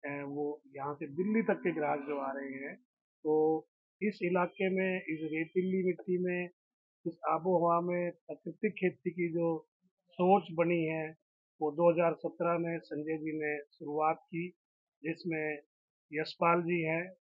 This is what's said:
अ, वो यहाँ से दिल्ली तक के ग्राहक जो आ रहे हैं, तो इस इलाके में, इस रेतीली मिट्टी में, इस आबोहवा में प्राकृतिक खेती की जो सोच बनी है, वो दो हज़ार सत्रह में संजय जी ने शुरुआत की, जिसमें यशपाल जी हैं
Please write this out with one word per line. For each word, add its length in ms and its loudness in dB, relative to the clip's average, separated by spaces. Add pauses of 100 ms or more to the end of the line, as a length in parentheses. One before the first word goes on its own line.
(100)
अ, 180 -6
वो 340 -4 (140)
यहाँ 180 -6
से 120 -10
दिल्ली 360 0
तक 120 0
के 180 -2
ग्राहक 260 0
जो 220 -6
आ 120 -6
रहे 180 -8
हैं, 260 -12 (480)
तो 420 2 (360)
इस 200 -2
इलाके 480 0
में, 260 0
इस 360 -4
रेतीली 540 0
मिट्टी 320 0
में, 300 -2 (580)
इस 120 -6 (100)
आबोहवा 520 4
में 300 -2
प्राकृतिक 600 -6
खेती 380 -2
की 220 -2
जो 340 0 (440)
सोच 320 4 (100)
बनी 320 2
है, 300 -2 (460)
वो 120 0
दो 180 6
हज़ार 240 4
सत्रह 440 -2
में 200 -2
संजय 380 -4
जी 220 -4
ने 200 -2
शुरुआत 600 -2
की, 280 -6 (560)
जिसमें 540 -4 (540)
यशपाल 500 2
जी 200 0
हैं 300 -2 (160)